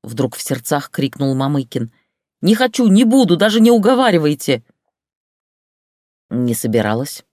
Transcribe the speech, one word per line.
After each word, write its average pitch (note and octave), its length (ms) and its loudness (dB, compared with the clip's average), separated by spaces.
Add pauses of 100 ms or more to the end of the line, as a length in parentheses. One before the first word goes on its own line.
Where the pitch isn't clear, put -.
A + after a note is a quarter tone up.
вдруг A#2 340 -6
в - 60 -14
сердцах - 480 -6
крикнул C#3 440 -4
Мамыкин. C3 580 -4 (480)
"Не F#3 140 2
хочу, B3 340 0
не G3+ 160 4
буду, A3+ 320 2
даже G#3 240 0
не A3+ 100 6
уговаривайте!" F#3+ 920 0 (1700)
"Не A#2+ 240 -2
собиралась. A2+ 800 -4